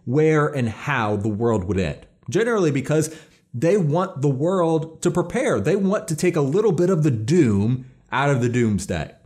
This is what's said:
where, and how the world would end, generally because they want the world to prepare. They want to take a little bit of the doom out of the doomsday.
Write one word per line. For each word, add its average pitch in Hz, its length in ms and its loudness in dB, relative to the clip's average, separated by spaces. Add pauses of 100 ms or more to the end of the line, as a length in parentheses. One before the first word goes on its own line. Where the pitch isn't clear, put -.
where, 151 420 2
and 127 220 -2
how 110 480 -2
the 101 120 -2
world 107 360 0
would 95 160 -2
end, 76 260 -4 (240)
generally 208 400 2
because 151 420 -2 (420)
they 160 220 2
want 160 460 -2
the 143 80 2
world 160 720 -2
to 180 80 2
prepare. 175 500 -2
They 151 160 0
want 196 320 -2
to 156 80 -2
take 175 200 0
a 160 40 0
little 180 320 2
bit 175 160 2
of 180 140 2
the 151 80 2
doom 117 720 2 (260)
out 139 200 0
of 131 100 2
the 120 80 0
doomsday. 107 640 -2 (140)